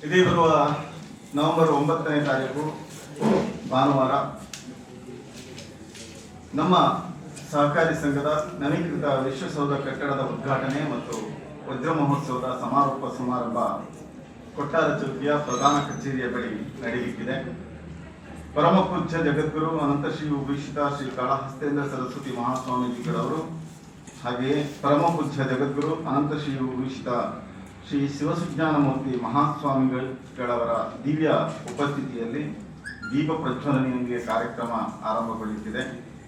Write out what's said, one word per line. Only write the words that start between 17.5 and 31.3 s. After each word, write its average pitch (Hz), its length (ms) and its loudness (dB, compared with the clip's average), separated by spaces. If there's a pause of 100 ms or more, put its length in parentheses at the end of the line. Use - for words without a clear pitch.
ಪರಮ 175 260 8
ಪೂಜ್ಯ 160 380 0
ಜಗದ್ಗುರು 156 600 2
ಅನಂತ 143 360 0
ಶ್ರೀ 151 140 -4
ಉಭೀಷಿತ 139 480 -2 (180)
ಶ್ರೀ 131 140 -4
ಕಾಳಹಸ್ತೇಂದ್ರ 131 720 -2
ಸರಸ್ವತಿ 127 580 -4
ಮಹಾಸ್ವಾಮೀಜಿಗಳವರು, 127 1200 -2 (640)
ಹಾಗೆಯೇ 135 580 0
ಪರಮ 147 200 6
ಪೂಜ್ಯ 139 420 2
ಜಗದ್ಗುರು 139 640 0
ಅನಂತ 147 340 2
ಶ್ರೀ 135 160 -2
ಉಭೀಷಿತ 127 500 -4 (800)
ಶ್ರೀ 139 200 2
ಶಿವಸುಜ್ಞಾನಮೂರ್ತಿ 143 1160 2
ಮಹಾಸ್ವಾಮಿಗಳವರ 131 1800 0
ದಿವ್ಯ 151 240 4 (460)